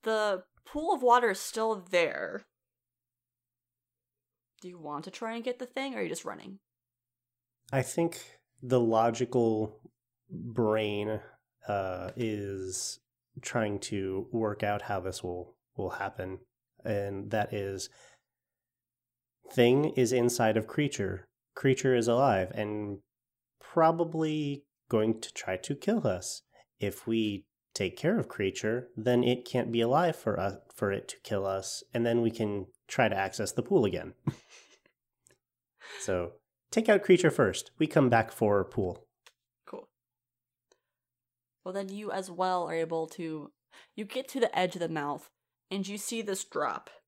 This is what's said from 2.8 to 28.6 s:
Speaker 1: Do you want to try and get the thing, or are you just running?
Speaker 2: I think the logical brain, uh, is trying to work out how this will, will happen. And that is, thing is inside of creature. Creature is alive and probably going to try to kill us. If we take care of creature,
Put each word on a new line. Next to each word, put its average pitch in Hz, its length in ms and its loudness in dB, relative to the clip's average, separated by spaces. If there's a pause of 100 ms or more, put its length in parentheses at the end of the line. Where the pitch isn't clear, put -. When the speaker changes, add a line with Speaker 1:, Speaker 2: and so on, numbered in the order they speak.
Speaker 1:
Do 190 80 -14
you 175 100 -16
want 147 260 -8
to 190 60 -14
try 226 240 -8
and 233 80 -8
get 247 160 -4
the 254 60 -10
thing, 269 280 -6
or 220 60 -6
are 196 40 -2
you 170 60 -4
just 160 160 -8
running? - 340 -14 (1120)
Speaker 2:
I 135 100 0
think - 580 -4 (220)
the 127 180 2
logical 113 1000 2 (500)
brain, 107 920 0 (480)
uh, 92 480 -4
is 101 840 -6 (420)
trying 104 380 -2
to 95 520 -4
work 110 320 -2
out 104 200 0
how 101 160 -4
this 90 240 -8
will, 87 320 -8 (220)
will 98 140 -4
happen. 95 480 -8 (440)
And 101 480 -4
that 104 220 -2
is, 98 360 -6 (1600)
thing 131 440 6
is 123 160 4
inside 120 460 4
of 107 100 0
creature. 101 600 -2 (280)
Creature 131 400 4
is 113 120 4
alive 117 480 4
and 104 440 -4 (640)
probably 160 1000 0 (260)
going 110 320 2
to - 120 -12
try - 240 -6
to - 180 -6
kill 202 320 0
us. - 340 -4 (380)
If - 260 -4
we 107 400 0 (300)
take 95 220 -2
care 190 200 2
of 165 100 -2
creature, 107 600 -2 (100)